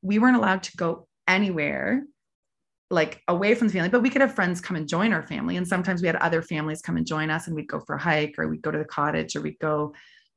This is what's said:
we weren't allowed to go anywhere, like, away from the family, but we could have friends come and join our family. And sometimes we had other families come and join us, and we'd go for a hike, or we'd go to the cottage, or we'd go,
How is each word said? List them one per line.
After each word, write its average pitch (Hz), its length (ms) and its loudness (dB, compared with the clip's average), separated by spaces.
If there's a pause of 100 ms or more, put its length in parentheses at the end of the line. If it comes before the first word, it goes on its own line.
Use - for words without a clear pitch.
we 202 180 2
weren't 247 180 6
allowed 190 260 2
to - 140 -14
go 165 300 -4 (200)
anywhere, 185 760 0 (880)
like, 156 360 0
away 196 280 2
from 240 120 2
the 202 60 0
family, 180 160 0
but 240 140 4
we 262 80 4
could - 100 2
have 240 140 2
friends 180 260 0
come 185 140 -6
and 156 120 -4
join 196 260 2
our 160 120 0
family. 165 320 -4
And 180 100 -2
sometimes 180 340 0
we 180 60 2
had 160 100 2
other 165 260 2
families 156 380 -6
come 170 160 -4
and 160 100 -2
join 156 240 -2
us, 165 160 -4
and 165 80 -6
we'd 151 120 -8
go 151 120 -6
for 147 160 -6
a 139 40 -8
hike, 151 380 0
or 156 100 -2
we'd 156 140 -6
go 156 80 -2
to 151 80 -4
the 151 80 -4
cottage, 156 500 -2
or 151 60 -4
we'd 151 160 -8
go, 151 360 -2 (440)